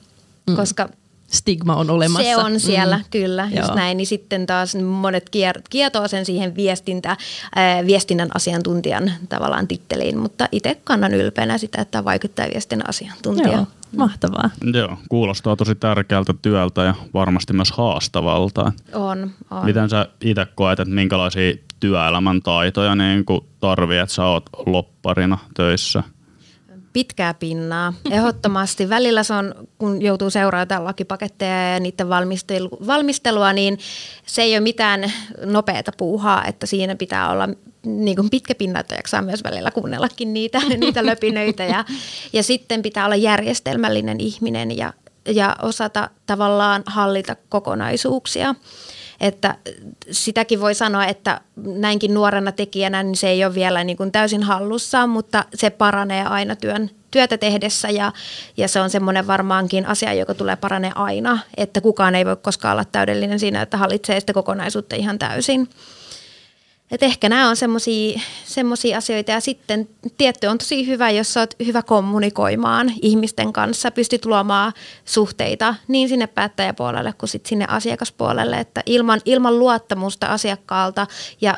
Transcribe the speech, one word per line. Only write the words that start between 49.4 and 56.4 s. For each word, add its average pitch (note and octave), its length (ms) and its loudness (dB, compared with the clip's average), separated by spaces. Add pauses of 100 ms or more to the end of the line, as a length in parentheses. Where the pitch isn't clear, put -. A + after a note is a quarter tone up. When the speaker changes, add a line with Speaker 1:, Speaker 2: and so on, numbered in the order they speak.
Speaker 2:
sitäkin A3+ 500 0
voi G#3 140 2
sanoa, G3+ 300 2
että F#3+ 360 -2 (140)
näinkin G#3 580 0
nuorena G3+ 380 2
tekijänä, G3 520 -2
niin F#3+ 120 -2
se F#3+ 140 0
ei F#3 160 4
ole F#3 100 -2
vielä F#3 280 2
niin F3 140 -4
kuin F#3+ 140 -4
täysin G#3+ 320 2
hallussaan, G#3+ 640 0
mutta A3 360 0 (100)
se G#3+ 140 2
paranee G3+ 540 0
aina G3+ 320 -2